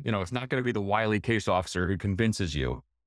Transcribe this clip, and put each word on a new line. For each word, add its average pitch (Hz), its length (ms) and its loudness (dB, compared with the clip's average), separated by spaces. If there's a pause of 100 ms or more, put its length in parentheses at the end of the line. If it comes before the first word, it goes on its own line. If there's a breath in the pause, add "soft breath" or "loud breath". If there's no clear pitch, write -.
You 120 80 -2
know, 104 80 0
it's 92 140 -6
not 127 160 -4
gonna 131 120 0
be 120 120 0
the 104 80 -2
wily 104 400 2
case 113 260 0
officer 90 400 2
who 95 100 0
convinces 98 560 0
you. 64 300 -2 (240)